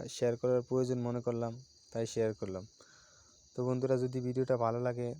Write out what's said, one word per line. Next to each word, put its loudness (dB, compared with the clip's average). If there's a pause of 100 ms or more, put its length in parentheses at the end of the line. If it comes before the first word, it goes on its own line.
শেয়ার 0
করার 2
প্রয়োজন 0
মনে -2
করলাম, -2 (380)
তাই -2
শেয়ার 2
করলাম। -6 (920)
তো -12
বন্ধুরা, 2
যদি 0
ভিডিওটা 0
ভালো 2
লাগে -2 (120)